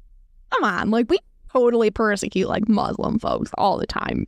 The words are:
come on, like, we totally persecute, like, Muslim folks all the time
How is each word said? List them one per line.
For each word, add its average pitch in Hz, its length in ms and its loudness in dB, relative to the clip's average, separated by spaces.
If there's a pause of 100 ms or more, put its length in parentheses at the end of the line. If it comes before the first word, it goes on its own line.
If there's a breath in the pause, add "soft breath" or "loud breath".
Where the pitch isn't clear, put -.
(500)
come 415 140 0
on, 190 260 0
like, 226 180 2
we 339 80 2 (360)
totally 233 400 4
persecute, 202 560 0
like, 208 200 -2
Muslim - 520 0
folks - 360 -4
all 190 220 0
the - 80 -6
time - 420 -4